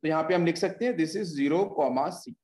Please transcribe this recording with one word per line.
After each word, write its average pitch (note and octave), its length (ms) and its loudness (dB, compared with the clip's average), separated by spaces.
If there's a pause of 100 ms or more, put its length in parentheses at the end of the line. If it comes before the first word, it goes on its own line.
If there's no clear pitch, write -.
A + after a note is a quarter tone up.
तो D#3 60 0
यहाँ D#3+ 140 2
पे F3+ 120 2
हम F3 120 4
लिख E3+ 120 2
सकते F#3+ 260 -2
हैं B3 120 0
this D#3+ 200 0
is F#3 180 -4
zero C#3+ 300 2 (100)
comma C3+ 400 0
c। - 300 -16